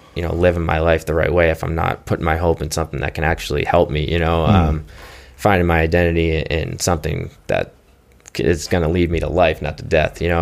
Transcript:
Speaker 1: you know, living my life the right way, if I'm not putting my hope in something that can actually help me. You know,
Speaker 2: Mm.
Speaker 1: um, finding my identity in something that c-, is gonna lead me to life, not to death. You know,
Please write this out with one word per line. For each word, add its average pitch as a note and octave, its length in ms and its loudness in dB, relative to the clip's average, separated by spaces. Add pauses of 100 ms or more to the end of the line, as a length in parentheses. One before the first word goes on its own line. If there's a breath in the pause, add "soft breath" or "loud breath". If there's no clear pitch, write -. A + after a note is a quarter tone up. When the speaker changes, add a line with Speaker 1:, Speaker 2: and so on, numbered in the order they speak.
(160)
Speaker 1:
you E2+ 60 -4
know, E2 120 -4
living E2+ 300 2
my D#2+ 160 0
life E2 260 2
the D#2+ 80 -2
right D#2 180 0
way, E2+ 180 4
if D#2 120 -4
I'm E2 140 -4
not E2+ 300 -4
putting - 180 -2
my E2 120 2
hope E2 240 0
in D2 120 -6
something D#2+ 280 -4
that C#2 140 -6
can D#2+ 100 -6
actually D2+ 400 -2
help E2+ 240 2
me. D2+ 220 -2
You E2+ 80 0
know, E2 300 2
Speaker 2:
Mm. D#2 60 6
Speaker 1:
um, D#2 300 2 (520 loud breath)
finding F#2 320 2
my E2 120 4
identity E2 580 2
in E2 420 -4
something E2+ 500 -4 (160)
that G1+ 260 -2 (640)
c-, - 60 -4
is D#2+ 240 0
gonna F2 220 0
lead E2+ 240 2
me E2 80 -2
to D#2 80 -4
life, D#2 340 2
not D2 160 -8
to - 60 -14
death. D#2 360 0
You E2 80 -2
know, E2+ 140 0